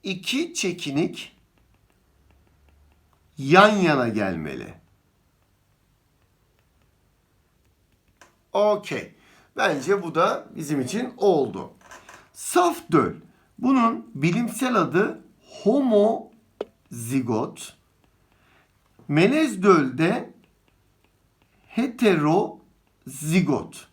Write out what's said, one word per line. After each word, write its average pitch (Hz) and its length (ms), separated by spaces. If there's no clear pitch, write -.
iki 240 520
çekinik - 800
yan 165 300
yana 156 400
gelmeli. 80 680
Okey. 208 640
Bence 175 460
bu 160 120
da 185 420
bizim 147 240
için 226 360
oldu. 131 560
Saf - 600
döl. 117 220
Bunun 247 560
bilimsel 226 600
adı 175 500
homozigot. 160 2250
Melez 208 540
döl 151 360
de 185 360
heterozigot. 156 2250